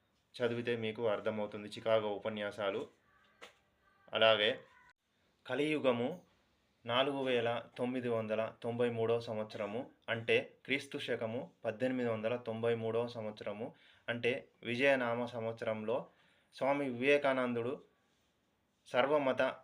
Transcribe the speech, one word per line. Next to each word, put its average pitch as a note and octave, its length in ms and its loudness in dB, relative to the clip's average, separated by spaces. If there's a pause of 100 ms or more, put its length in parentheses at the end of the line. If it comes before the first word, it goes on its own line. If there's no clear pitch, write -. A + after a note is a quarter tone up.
(360)
చదివితే A#2+ 400 0
మీకు A2+ 320 -2
అర్థమవుతుంది, G#2 640 -2
చికాగో A2 380 2
ఉపన్యాసాలు. G#2 800 -4 (1300)
అలాగే A2 460 6 (880)
కలియుగము C3 720 0 (640)
నాలుగు C3+ 380 2
వేల A#2 400 0 (140)
తొమ్మిది B2 320 -2
వందల A2 420 0 (120)
తొంభై A#2+ 260 0
మూడో A2+ 320 2
సంవత్సరము, G#2+ 680 -6 (200)
అంటే A#2 440 2 (120)
క్రీస్తు C#3 320 -4
శకము A#2+ 520 -4 (160)
పద్దెనిమిది B2 440 0
వందల A2 260 0
తొంభై A#2 400 0
మూడో A2+ 320 0
సంవత్సరము, A2 680 -8 (360)
అంటే A#2+ 380 0 (160)
విజయనామ A#2+ 640 2
సంవత్సరంలో A2+ 800 -4 (500)
స్వామి C#3 340 0
వివేకానందుడు C3 920 2 (1080)
సర్వమత C3+ 540 2 (220)